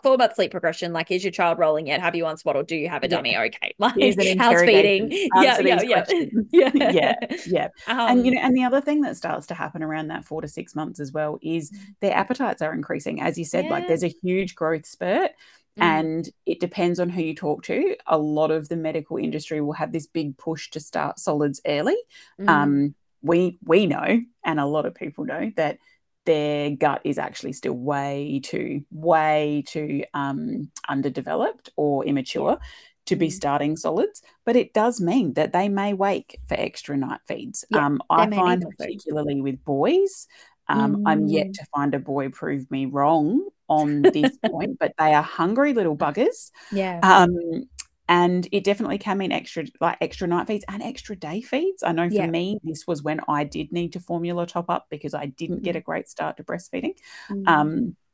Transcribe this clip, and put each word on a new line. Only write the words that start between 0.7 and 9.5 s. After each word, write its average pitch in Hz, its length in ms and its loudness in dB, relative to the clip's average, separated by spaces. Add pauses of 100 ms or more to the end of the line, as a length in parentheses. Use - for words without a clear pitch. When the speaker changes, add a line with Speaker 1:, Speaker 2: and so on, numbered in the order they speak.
Speaker 1:
Like, 165 180 -4
is 180 120 -2
your 196 60 -2
child 170 300 0
rolling 156 260 2
yet? 151 160 -2
Have 170 140 -2
you 165 100 -2
unswaddled? 156 400 -2
Do 170 100 -6
you 156 140 -4
have 151 140 -6
a - 20 0
Speaker 2:
Yeah. 165 120 0
Speaker 1:
dummy? 117 200 0
Okay." - 380 -4
<laughs> - 40 -12
Like, 226 180 2
Speaker 2:
Here's 254 200 6
an 190 220 4
Speaker 1:
how's 240 220 6
Speaker 2:
interrogation. 196 500 6
Speaker 1:
feeding? 381 240 0
Yeah, 190 60 8 (100)
Speaker 2:
Answer - 160 4
Speaker 1:
yeah, 349 80 6
Speaker 2:
these - 140 2
Speaker 1:
yeah. 220 140 4
Speaker 2:
questions. 269 460 0
Speaker 1:
<laughs> - 20 -20
Yeah. - 200 8 (200)
Speaker 2:
Yeah, 165 220 4 (320)
yeah. 170 220 0 (200)
And, 247 380 4
you 254 60 4
Speaker 1:
Um, 254 40 4
Speaker 2:
know, - 60 0
and 254 160 4
the 254 60 2
other 254 180 2
thing 294 200 2
that 262 140 -2
starts - 320 -6
to 180 60 -8